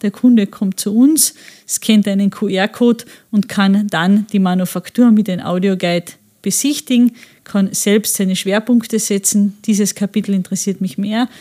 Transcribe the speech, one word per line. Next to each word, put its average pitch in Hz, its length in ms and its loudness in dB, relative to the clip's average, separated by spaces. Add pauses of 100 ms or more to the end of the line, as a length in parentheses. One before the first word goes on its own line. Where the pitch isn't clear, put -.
Der 208 80 -2
Kunde 233 360 2
kommt 196 320 -6
zu 202 160 -4
uns, 277 400 2 (320)
scannt 214 400 2
einen 196 240 0
Q-R-Code 208 760 0 (260)
und 208 180 0
kann 202 400 2
dann 196 440 0
die 208 60 0
Manufaktur 185 720 0
mit 214 160 4
dem 180 140 -6
Audioguide 180 720 -2 (300)
besichtigen, 247 680 0 (300)
kann 196 300 -2
selbst 208 420 0
seine 190 220 -2
Schwerpunkte 220 600 0
setzen. 202 680 -2
Dieses 202 300 0
Kapitel 202 400 -4
interessiert 190 460 -4
mich 190 180 -6
mehr, 214 300 -2 (120)